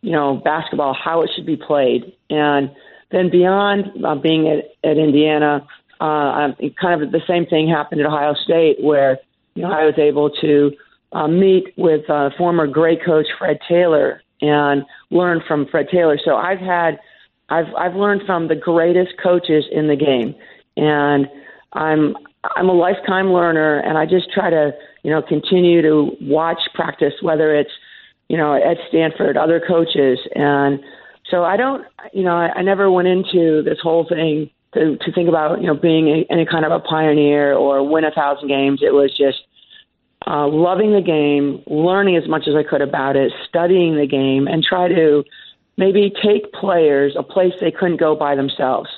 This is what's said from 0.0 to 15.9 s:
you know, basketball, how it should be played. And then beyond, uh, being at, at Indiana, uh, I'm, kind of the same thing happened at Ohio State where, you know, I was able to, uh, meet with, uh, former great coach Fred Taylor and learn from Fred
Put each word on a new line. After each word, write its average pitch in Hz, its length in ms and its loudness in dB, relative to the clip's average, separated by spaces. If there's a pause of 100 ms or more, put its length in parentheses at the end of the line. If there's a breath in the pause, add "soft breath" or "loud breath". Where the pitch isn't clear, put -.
you 196 100 -6
know, 143 240 0
basketball, 147 580 -4
how 165 280 -2
it 151 140 -2
should 165 100 -12
be 143 120 -4
played. 131 560 -2 (160)
And 147 420 0 (400 loud breath)
then 180 180 0
beyond, 196 720 0
uh, 151 120 -2
being 160 320 0
at, - 420 -4
at 147 80 2
Indiana, 151 720 2 (320 loud breath)
uh, - 40 -4
I'm, 147 520 -2 (260)
kind 175 220 0
of 139 80 -6
the 160 160 0
same 175 180 0
thing 156 240 0
happened 151 320 -2
at 147 60 0
Ohio 151 260 -2
State 160 480 0
where, 139 380 2 (340)
you 175 80 -10
know, 175 100 -4
I 156 140 0
was 151 140 2
able 147 320 2 (100)
to, 143 300 2 (400 soft breath)
uh, 160 160 -4
meet 190 500 2
with, 156 320 0
uh, 143 280 0
former 170 280 0
great 160 380 0
coach 156 240 2 (100)
Fred 147 300 -4
Taylor 165 560 2 (180)
and 147 420 0 (280 loud breath)
learn 175 360 0
from 147 200 -2
Fred 147 240 -2